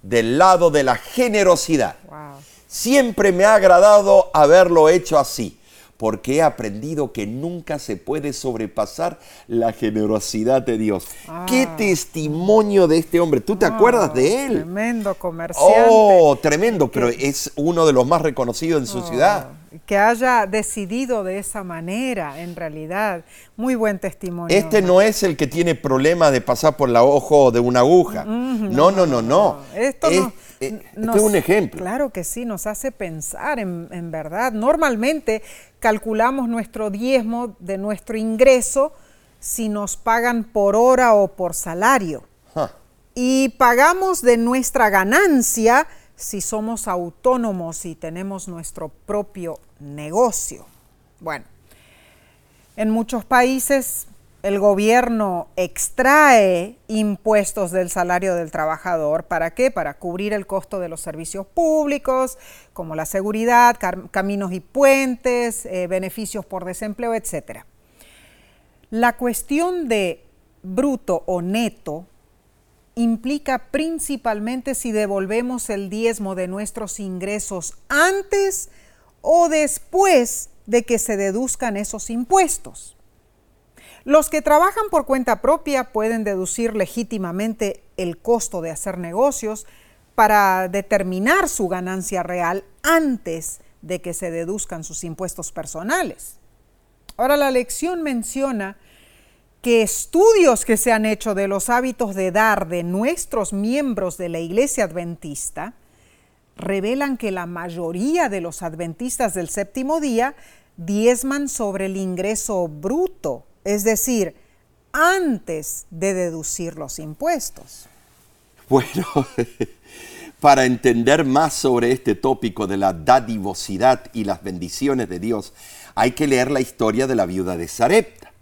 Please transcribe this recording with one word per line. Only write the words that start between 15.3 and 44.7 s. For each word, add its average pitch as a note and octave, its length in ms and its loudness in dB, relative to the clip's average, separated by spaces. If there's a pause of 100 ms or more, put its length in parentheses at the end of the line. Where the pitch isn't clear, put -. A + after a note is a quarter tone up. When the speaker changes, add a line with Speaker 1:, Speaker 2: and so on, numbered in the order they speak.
Speaker 1:
Oh, F#3+ 520 8
tremendo, D#3+ 480 2
Speaker 2:
Que C3 100 -4
Speaker 1:
pero A#2+ 100 2
es C3+ 460 -4
uno E3 300 2
de D3 80 6
los B2+ 140 4
más D#3 160 2
reconocidos C#3+ 580 -2
en A#2 60 -6
su A2+ 100 -8
Speaker 2:
Oh, A#2 100 -8
Speaker 1:
ciudad. D3 420 2 (360)
Speaker 2:
que G3+ 120 -2
haya A3+ 500 2
decidido G#3+ 760 -4
de F#3 140 -6
esa G3+ 260 -10
manera, F3 800 -8
en F3 160 -12
realidad. E3+ 680 -6 (320)
Muy B3 200 -2
buen G#3+ 240 -2
testimonio, F3 580 -4
Speaker 1:
Este G#3+ 220 2
Speaker 2:
Omar. F#3 100 2
Speaker 1:
no F#3 120 8
es G#3+ 220 2
el E3+ 140 0
que D#3 100 2
tiene E3+ 280 0
problema D3 560 2
de B2 100 2
pasar - 360 0
por C3+ 120 2
el A#2 80 2
ojo C3+ 540 6
de A#2 100 2
una B2 200 4
aguja. F3+ 440 4
Speaker 2:
Mm, A#3 500 -4
Speaker 1:
No, E3 160 6
no, F#3+ 140 2
Speaker 2:
no, - 0 -
Speaker 1:
no, - 0 -
Speaker 2:
no, B2+ 160 0
Speaker 1:
no. - 0 -
Speaker 2:
no. D3 360 2 (180)
Esto C4 340 -2
Speaker 1:
Es, E4 100 4
Speaker 2:
no, A#3 140 -2 (260)
Speaker 1:
eh, C3+ 80 -6
Speaker 2:
n-, G#3+ 120 -8
Speaker 1:
este - 100 -20 (100)
es A3 60 -6
Speaker 2:
nos, A3 160 2
Speaker 1:
un G#3 140 2
ejemplo. F3+ 440 0
Speaker 2:
claro A3+ 320 -4
que F3+ 140 -10
sí, A#3+ 180 -8
nos G#3+ 240 -8
hace G#3+ 240 -6
pensar G3 680 -8
en, F3 320 -8
en E3+ 200 -10
verdad. E3 400 -4
Normalmente B3 880 0 (380)
calculamos A3+ 720 0
nuestro A3 400 -6
diezmo A#3 720 -2
de F#3+ 180 -8
nuestro G#3 400 -6
ingreso B3+ 760 2 (480)
si - 300 -6
nos G#3 260 -6
pagan A#3 480 0
por G3+ 320 2
hora B3 380 6
o G3+ 160 4
por F3 240 -6
salario. F#3 720 0 (300)
Speaker 1:
Ja. D3+ 180 -4 (440)
Speaker 2:
Y C4 420 2
pagamos E4 640 4
de A#3+ 160 6
nuestra A#3+ 520 2